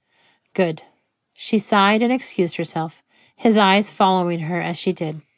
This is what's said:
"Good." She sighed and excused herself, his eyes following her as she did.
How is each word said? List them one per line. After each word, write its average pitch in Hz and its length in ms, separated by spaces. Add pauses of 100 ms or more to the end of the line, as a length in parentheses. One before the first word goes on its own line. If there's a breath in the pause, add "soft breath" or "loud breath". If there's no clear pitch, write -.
(520)
"Good." 165 300 (500)
She - 240
sighed 208 460
and 240 100
excused 190 440
herself, 165 460 (320 soft breath)
his 226 220
eyes 202 340
following 180 500
her 170 200
as 165 160
she 185 160
did. 156 300 (160)